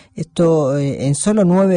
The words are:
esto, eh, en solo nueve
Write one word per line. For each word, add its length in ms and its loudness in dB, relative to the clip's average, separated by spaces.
esto, 640 0
eh, 280 -4
en 80 0
solo 300 0
nueve 320 2